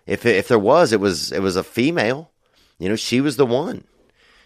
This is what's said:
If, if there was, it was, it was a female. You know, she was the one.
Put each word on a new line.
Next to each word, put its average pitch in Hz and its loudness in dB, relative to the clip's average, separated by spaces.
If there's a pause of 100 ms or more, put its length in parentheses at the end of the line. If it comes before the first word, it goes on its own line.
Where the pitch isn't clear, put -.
If, - -4
if 101 2
there 123 4
was, 113 4
it 104 2
was, 92 -2
it 95 -4
was 95 0
a 90 0
female. 139 -2 (480)
You 85 -6
know, 104 -2
she 117 -2
was 139 -2
the 139 2
one. 131 -4 (640)